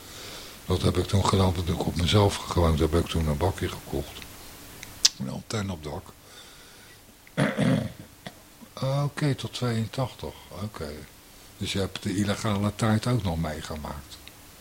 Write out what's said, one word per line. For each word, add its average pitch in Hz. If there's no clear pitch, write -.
Dat 92
heb 87
ik 90
toen 98
gedaan, 95
toen 87
ik 85
op -
mezelf 98
gewoond 82
heb, 78
heb 82
ik -
toen 80
een 73
bakje 90
gekocht. -
Een 65
antenne 98
op 78
dak. 85
<clears throat> -
Oké, 143
tot -
tweeëntachtig. 113
Oké. 80
Dus 95
je 95
hebt 92
de 95
illegale 101
tijd 110
ook 123
nog 82
meegemaakt. 76